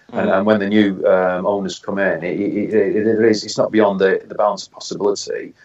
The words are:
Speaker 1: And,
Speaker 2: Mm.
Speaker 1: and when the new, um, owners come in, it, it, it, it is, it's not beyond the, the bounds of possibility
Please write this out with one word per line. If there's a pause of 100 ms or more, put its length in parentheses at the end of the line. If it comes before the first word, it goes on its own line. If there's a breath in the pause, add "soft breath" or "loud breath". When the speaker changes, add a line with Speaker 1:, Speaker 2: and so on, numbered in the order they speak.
(120)
Speaker 1:
And,
Speaker 2:
Mm.
Speaker 1:
and
when
the
new,
um,
owners
come
in,
it,
it,
it,
it
is,
it's
not
beyond
the,
the
bounds
of
possibility (120)